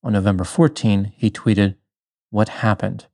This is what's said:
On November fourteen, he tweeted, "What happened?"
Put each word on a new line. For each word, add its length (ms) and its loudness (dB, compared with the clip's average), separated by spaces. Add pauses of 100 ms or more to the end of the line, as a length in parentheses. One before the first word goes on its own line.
On 100 -2
November 320 0
fourteen, 720 0
he 140 0
tweeted, 460 0 (540)
"What 180 0
happened?" 640 -4